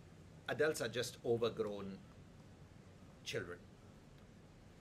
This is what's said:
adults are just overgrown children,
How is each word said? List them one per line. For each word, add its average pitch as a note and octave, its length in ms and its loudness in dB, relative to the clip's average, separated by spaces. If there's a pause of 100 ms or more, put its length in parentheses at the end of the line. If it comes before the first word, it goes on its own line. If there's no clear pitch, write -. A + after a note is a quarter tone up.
(500)
adults D3 320 6
are B2 60 4
just A2+ 360 2
overgrown G#2 760 6 (1200)
children, F2 360 0 (1200)